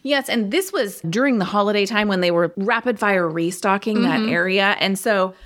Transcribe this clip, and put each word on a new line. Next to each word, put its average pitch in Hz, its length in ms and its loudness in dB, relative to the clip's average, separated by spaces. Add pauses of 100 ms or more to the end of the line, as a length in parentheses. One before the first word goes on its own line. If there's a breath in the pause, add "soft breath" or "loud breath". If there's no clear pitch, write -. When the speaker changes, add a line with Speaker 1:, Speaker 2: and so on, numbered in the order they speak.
Speaker 1:
Yes, 277 260 -2
and 214 240 0
this 381 200 -2
was 226 280 -2 (100)
during 240 280 2
the 185 60 0
holiday 208 400 0
time 208 220 0
when 190 140 0
they 175 100 2
were 170 260 2
rapid 226 400 0
fire 190 320 0
restocking 190 720 -2
that 240 180 2
Speaker 2:
Mm-hmm. 220 80 -2
Speaker 1:
area. 190 500 2
And 190 180 0
so 190 380 0 (100)